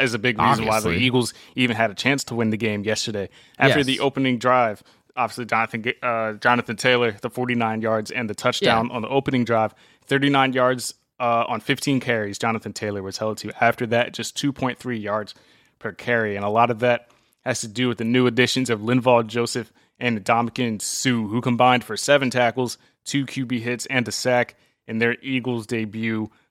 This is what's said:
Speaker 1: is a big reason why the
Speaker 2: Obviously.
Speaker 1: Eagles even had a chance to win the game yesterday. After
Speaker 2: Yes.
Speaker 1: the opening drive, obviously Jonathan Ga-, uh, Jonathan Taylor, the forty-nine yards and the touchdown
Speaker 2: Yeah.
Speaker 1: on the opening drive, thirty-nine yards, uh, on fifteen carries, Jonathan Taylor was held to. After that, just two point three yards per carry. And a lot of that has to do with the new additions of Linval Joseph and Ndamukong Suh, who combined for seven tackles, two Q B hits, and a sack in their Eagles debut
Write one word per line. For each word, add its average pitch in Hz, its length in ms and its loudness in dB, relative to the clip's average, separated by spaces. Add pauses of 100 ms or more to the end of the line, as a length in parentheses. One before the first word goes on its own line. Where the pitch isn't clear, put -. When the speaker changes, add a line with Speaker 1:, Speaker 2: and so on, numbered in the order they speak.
Speaker 1:
is 120 140 0
a 110 40 -2
big 107 220 0
reason 113 240 2
why 110 140 2
the 107 80 -2
Speaker 2:
Obviously. 87 180 0
Speaker 1:
Eagles 123 280 0 (220)
even 123 200 0
had 110 160 2
a - 20 -12
chance 131 320 0
to 120 100 -8
win 117 140 0
the 107 80 0
game 104 260 -2
yesterday. 104 460 -4 (300)
After 135 200 4
Speaker 2:
Yes. 139 60 2
Speaker 1:
the 131 140 0
opening 131 400 0
drive, 123 420 2 (340)
obviously 120 300 -4
Jonathan 113 380 -2
Ga-, 123 180 -4
uh, 113 320 -2
Jonathan 120 420 2
Taylor, 123 360 2 (100)
the 123 80 -4
forty-nine 117 540 -2
yards 110 260 0
and 120 180 -6
the 104 60 -6
touchdown 120 540 2
Speaker 2:
Yeah. 123 80 -8
Speaker 1:
on 117 80 -6
the 110 60 -6
opening 131 360 0
drive, 110 300 0 (320)
thirty-nine 139 460 4
yards, 127 420 0 (240)
uh, 117 280 2
on 113 120 -4
fifteen 139 400 0
carries, 107 400 -2
Jonathan 113 340 -4
Taylor 104 300 -6
was 98 160 -10
held 110 200 -4
to. 104 120 -10 (120)
After 117 240 4
that, 117 260 0
just - 220 -8
two 143 160 -2
point 123 280 -4
three 123 180 -6
yards 104 380 -4 (420)
per 110 140 -8
carry. 110 440 0
And 101 80 -4
a 104 60 0
lot 120 220 4
of 107 80 -6
that 120 300 0 (360)
has 127 160 -4
to 120 60 -8
do 120 220 -2
with 117 100 -4
the 117 60 -4
new 123 200 4
additions 123 460 2
of 107 100 -2
Linval 120 460 4
Joseph 117 440 -4 (280)
and 117 240 -2
Ndamukong 117 580 0
Suh, - 280 -2 (180)
who 113 140 -2
combined 123 420 4
for 104 140 -8
seven 139 320 4
tackles, 123 480 0 (260)
two 143 220 -2
Q 131 220 -6
B 123 120 -4
hits, 117 280 -6
and 123 200 0
a 101 40 -6
sack 123 440 0 (320)
in 113 120 -4
their 117 240 2
Eagles 123 420 -4
debut 110 640 -4 (220)